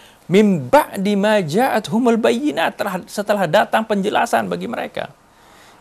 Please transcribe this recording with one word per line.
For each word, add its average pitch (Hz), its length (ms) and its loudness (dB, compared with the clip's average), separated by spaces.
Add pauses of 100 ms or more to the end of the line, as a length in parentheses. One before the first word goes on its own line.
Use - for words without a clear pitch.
(260)
"Mim 185 400 4
ba'di 202 480 0
ma 208 240 2
ja'athumul 220 800 0
bayyinat," 240 560 0
telah, 185 320 -6
setelah 202 400 -2
datang 220 400 2
penjelasan 208 640 0
bagi 175 160 -6
mereka. - 480 -10 (680)